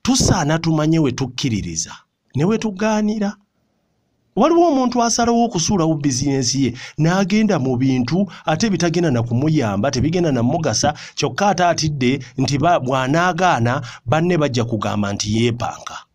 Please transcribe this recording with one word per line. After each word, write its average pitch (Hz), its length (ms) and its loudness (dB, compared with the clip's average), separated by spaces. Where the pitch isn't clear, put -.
Tusaana 165 580 2
tumanye 160 400 2
we 135 120 2
tukkiririza, 113 800 -6
ne 143 100 0
we 220 120 0
tugaanira. 214 760 -2
Waliwo 339 320 4
omuntu 254 360 2
asalawo 233 420 2
okusuulawo 165 500 0
bizinensi 135 680 0
ye, 117 100 0
n'agenda 190 600 2
mu 127 180 0
bintu 131 480 0
ate 160 240 0
bitagenda 175 420 0
na 117 120 0
kumuyamba, 120 680 0
tebigenda 160 400 0
na 120 120 0
mugasa, 143 500 0
kyokka 147 340 -2
ate 180 160 0
atidde 147 540 0
nti 135 200 0
ba-, 160 220 2
bw'anaagaana, 139 1000 0
banne 165 320 2
bajja 123 280 0
kugamba 101 480 -2
nti 107 240 -4
yeepanka. 117 600 -2